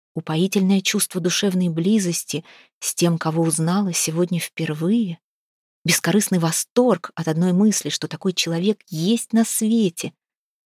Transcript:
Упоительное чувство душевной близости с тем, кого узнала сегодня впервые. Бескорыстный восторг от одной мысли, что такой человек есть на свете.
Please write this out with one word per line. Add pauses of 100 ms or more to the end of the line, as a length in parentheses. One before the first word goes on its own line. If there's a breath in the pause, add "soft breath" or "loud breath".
(140)
Упоительное
чувство
душевной
близости (360 soft breath)
с
тем,
кого
узнала
сегодня
впервые. (680)
Бескорыстный
восторг
от
одной
мысли,
что
такой
человек
есть
на
свете. (640)